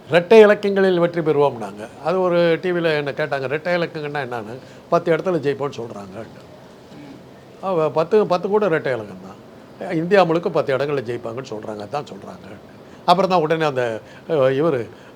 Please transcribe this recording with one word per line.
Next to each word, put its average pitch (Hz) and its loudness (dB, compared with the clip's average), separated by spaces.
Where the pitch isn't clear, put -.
இரட்டை 175 6
இலக்கங்களில் 202 6
வெற்றி 170 0
பெறுவோம்னாங்க. 120 0
அது 185 0
ஒரு 175 2
டி 185 -2
வில 170 0
என்ன 143 -2
கேட்டாங்க, 143 -4
"இரட்டை 156 -2
இலக்கங்கன்னா 151 -6
என்னன்னு?" 117 -10
"பத்து 170 2
இடத்துல 165 -2
ஜெயிப்போம்னு 139 -4
சொல்றாங்க." 104 -12
அவ 165 0
பத்து, 160 2
பத்து 175 0
கூட 202 2
இரட்டை 151 0
இலக்கம் 107 -8
தான். - -12
இந்தியா 175 4
முழுக்க 170 0
பத்து 143 0
இடங்களில் 139 -2
ஜெயிப்பாங்கன்னு 120 -8
சொல்றாங்க, 107 -10
அதான் 107 -8
சொல்றாங்க. - -16
அப்புறம் 185 4
தான் 180 4
உடனே 160 2
அந்த, 123 0
அ, 165 -2
இவரு, 135 2